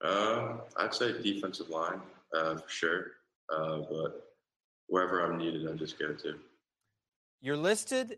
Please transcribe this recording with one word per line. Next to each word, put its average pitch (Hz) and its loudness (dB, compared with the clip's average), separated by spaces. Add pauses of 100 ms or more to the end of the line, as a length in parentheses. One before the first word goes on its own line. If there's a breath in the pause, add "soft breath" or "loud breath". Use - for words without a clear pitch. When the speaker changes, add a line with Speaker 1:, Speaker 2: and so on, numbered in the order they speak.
Speaker 1:
Uh, 113 2 (180)
I'd 110 0
say 120 2 (100)
defensive 98 -2
line, 85 -2 (340)
uh, 80 2
for - -10
sure. 87 2 (480)
Uh, 78 0
but - -4 (560)
wherever 90 4
I'm 85 2
needed, 80 -2
I 78 -4
just 78 -6
go 76 -2
to. 76 -6 (1040)
Speaker 2:
You're 143 -2
listed 233 2